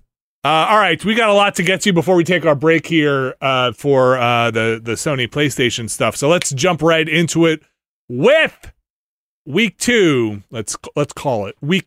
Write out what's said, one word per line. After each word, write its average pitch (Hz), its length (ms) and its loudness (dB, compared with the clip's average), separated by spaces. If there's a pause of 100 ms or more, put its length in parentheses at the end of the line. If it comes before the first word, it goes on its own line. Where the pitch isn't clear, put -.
(440)
Uh, 160 260 0
all 214 80 4
right, 175 260 0
we 202 120 0
got 233 120 2
a 208 40 2
lot 202 240 2
to 190 80 -2
get 180 160 0
to 208 120 0
before 170 220 2
we 175 80 4
take 165 240 -2
our 151 80 4
break 156 320 0
here, 143 540 0
uh, 127 320 0
for, 131 440 2
uh, 120 320 2
the, 113 320 -2
the 113 120 -6
Sony 127 340 -4
PlayStation 123 640 -2
stuff. 117 240 -4
So 143 140 -2
let's 175 240 0
jump 151 300 -2
right 160 260 2
into 165 380 0
it 160 180 -2 (440)
with 240 640 0 (720)
week 180 340 -2
two. 131 720 0
Let's, - 260 -10 (180)
let's 147 180 -4
call 113 340 -6
it - 140 -14
week 170 260 -2